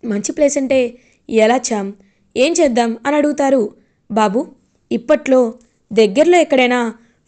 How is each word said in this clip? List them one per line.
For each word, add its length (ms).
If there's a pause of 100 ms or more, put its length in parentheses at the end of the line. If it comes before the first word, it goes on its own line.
"మంచి 280
ప్లేస్ 260
అంటే 220 (480)
ఎలా 300 (140)
చామ్, 200 (440)
ఏం 160
చేద్దాం?" 540
అని 100
అడుగుతారు. 460 (480)
"బాబు, 300 (500)
ఇప్పట్లో 500 (520)
దగ్గరలో 460
ఎక్కడైనా 420 (480)